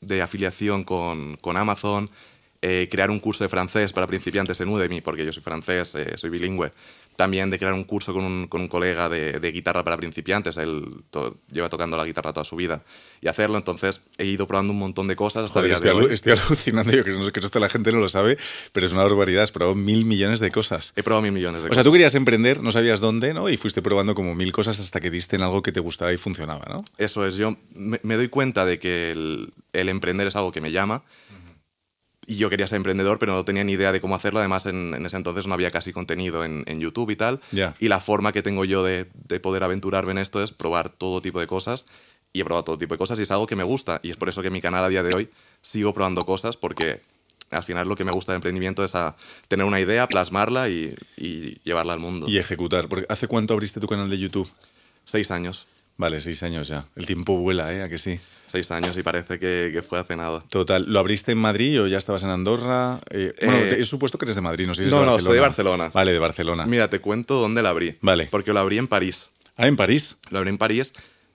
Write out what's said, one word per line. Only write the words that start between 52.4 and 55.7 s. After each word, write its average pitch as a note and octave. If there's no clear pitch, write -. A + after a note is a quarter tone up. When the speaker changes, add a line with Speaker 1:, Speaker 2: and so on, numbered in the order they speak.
Speaker 2:
Porque F#2
¿hace G#2+
cuánto A2
abriste G#2
tu G#2
canal G2+
de G2
YouTube? F#2+
Speaker 1:
Seis G#2+
años. F2+